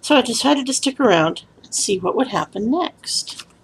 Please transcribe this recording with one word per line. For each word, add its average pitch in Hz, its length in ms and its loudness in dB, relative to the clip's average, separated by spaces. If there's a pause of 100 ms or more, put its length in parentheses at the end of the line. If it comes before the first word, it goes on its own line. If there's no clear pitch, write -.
So 294 160 2
I 254 60 6
decided 262 440 0
to 269 60 -4
stick 269 260 -4
around 170 460 2 (180)
and - 120 -20
see - 240 -2
what 180 180 -2
would 254 120 2
happen 202 420 -4
next. - 720 -6 (200)